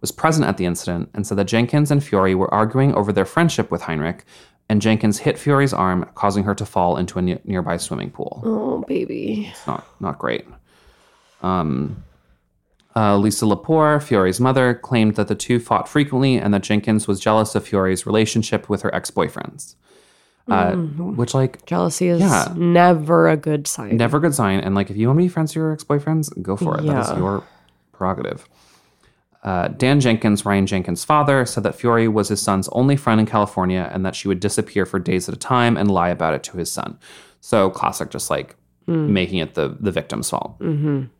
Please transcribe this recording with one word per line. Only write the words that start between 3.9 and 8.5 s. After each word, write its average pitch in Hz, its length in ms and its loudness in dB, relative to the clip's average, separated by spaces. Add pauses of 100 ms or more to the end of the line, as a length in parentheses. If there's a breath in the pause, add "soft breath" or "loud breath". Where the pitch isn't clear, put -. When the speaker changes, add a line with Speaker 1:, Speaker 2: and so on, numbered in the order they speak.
Speaker 1:
and 104 120 2
Jenkins 110 380 2
hit - 180 -2
Fury's 139 360 2
arm, 90 420 0
causing 101 300 0
her 98 100 0
to 104 100 -8
fall 87 320 0
into 87 220 -4
a - 20 0
ne-, 90 220 -2
nearby 87 340 -4
swimming 58 320 -8
pool. - 340 -10
Speaker 2:
Oh, 220 440 -4